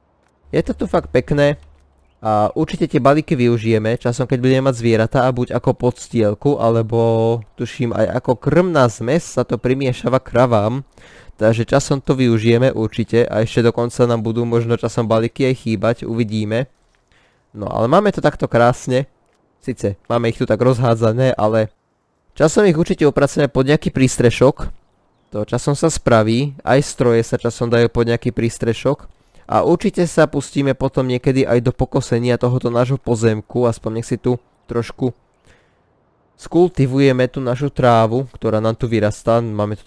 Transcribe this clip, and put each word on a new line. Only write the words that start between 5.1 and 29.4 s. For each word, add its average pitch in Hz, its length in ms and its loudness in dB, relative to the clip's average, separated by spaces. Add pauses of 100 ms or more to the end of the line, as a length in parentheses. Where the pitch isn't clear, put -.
a 127 80 0
buď 123 240 -4
ako 127 200 -2
podstielku, 120 840 -2
alebo 113 800 0 (160)
tuším 117 400 -4
aj 110 240 0
ako - 160 0
krmná 165 560 2
zmes 135 320 -2
sa - 240 -4
to 120 80 -4
primiešava 127 640 -2
kravám, 120 640 0 (560)
takže 113 240 2
časom 139 400 0
to - 80 0
využijeme 120 600 2
určite 113 520 -2
a - 160 -2
ešte 113 240 0
dokonca 120 400 0
nám 117 160 0
budú 113 240 -4
možno 117 320 -2
časom 113 320 -4
balíky 117 400 0
aj 127 140 0
chýbať, 110 420 -2
uvidíme. 110 640 -4 (880)
No 104 160 -10
ale 113 160 0
máme 190 240 4
to - 80 -6
takto - 240 -2
krásne, 127 640 0 (560)
síce 101 320 -6 (160)
máme 120 160 0
ich 113 80 -4
tu 131 80 -2
tak 107 160 0
rozhádzané, 120 720 2
ale 110 400 0 (640)
časom 175 320 4
ich 170 80 4
určite 160 320 2
opracujeme 139 400 0
pod 135 160 0
nejaký 147 240 2
prístrešok, 123 800 2 (640)
to 107 100 -6
časom 123 300 -4
sa 151 160 0
spraví, 117 640 2 (100)
aj 135 220 2
stroje 117 400 0
sa - 160 -6
časom 117 320 -4
dajú 120 160 4
pod 117 240 0
nejaký 117 160 -2
prístrešok 117 800 -4 (400)